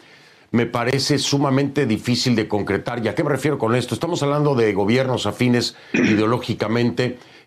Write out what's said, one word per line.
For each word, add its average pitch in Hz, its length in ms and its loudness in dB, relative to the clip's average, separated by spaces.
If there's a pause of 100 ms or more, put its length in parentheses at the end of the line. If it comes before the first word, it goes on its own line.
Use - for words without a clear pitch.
(520)
me 117 160 2
parece 131 500 0
sumamente 139 680 0
difícil 120 480 0
de 110 140 2
concretar. 101 560 -4
¿Y 107 60 -2
a - 60 -4
qué 165 100 0
me 143 40 0
refiero 143 280 0
con 113 180 0
esto? 123 180 -2
Estamos 165 300 -4
hablando 143 320 2
de 113 160 4
gobiernos 117 540 0
afines 120 500 0 (100)
<clears throat> - 80 -6
ideológicamente 113 1200 0 (300)